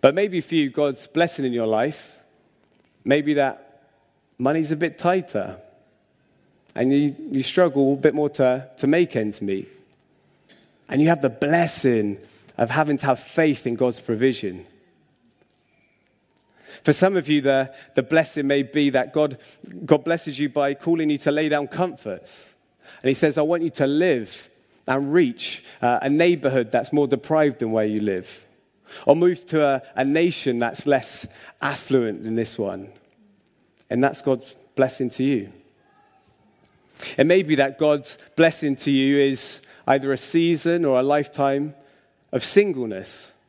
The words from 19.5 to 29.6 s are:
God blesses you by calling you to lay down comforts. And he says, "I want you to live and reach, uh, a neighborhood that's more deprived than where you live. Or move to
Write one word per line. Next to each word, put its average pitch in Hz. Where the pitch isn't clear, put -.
God 147
blesses 160
you 143
by 139
calling 160
you 143
to 143
lay 151
down 147
comforts. -
And 131
he 135
says, 147
"I 156
want 165
you 165
to 139
live 143
and 139
reach, 151
uh, 123
a 139
neighborhood 139
that's 123
more 147
deprived 135
than 113
where 110
you 107
live. 98
Or 143
move 175
to 156